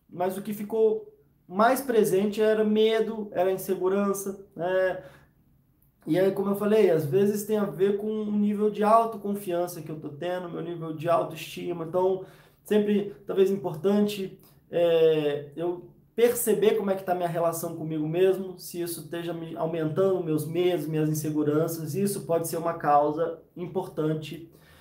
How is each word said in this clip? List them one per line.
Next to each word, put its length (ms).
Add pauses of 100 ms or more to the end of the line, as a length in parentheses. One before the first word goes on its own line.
mas 280
o 40
que 120
ficou 600 (320)
mais 320
presente 640
era 220
medo, 680
era 200
insegurança, 920 (100)
né? 480 (1080)
E 120
aí, 140
como 180
eu 40
falei, 360
às 120
vezes 420
tem 120
a 80
ver 320
com 80
o 260
nível 380
de 140
autoconfiança 1000
que 80
eu 100
tô 100
tendo, 380
meu 140
nível 320
de 160
autoestima. 720
Então, 400 (400)
sempre, 520 (100)
talvez, 240
importante, 880 (300)
é, 880
eu 340 (260)
perceber 600
como 160
é 40
que 80
tá 100
a 20
minha 120
relação 480
comigo 320
mesmo, 520
se 200
isso 220
esteja 320
me 240
aumentando 680
meus 240
medos, 380
minhas 240
inseguranças, 840
isso 260
pode 260
ser 100
uma 180
causa 640 (180)
importante 880 (340)